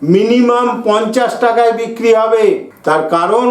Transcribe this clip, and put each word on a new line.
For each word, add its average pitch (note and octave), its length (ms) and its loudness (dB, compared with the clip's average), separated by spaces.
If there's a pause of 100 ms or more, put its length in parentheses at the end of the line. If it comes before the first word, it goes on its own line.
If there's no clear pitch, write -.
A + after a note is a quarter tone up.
(120)
মিনিমাম A#3+ 560 2 (160)
পঞ্চাশ A3 560 -2
টাকায় A#3 400 2
বিক্রি A3+ 340 -2
হবে, A3 300 2 (400)
তার D#3 260 0
কারণ F#3+ 400 0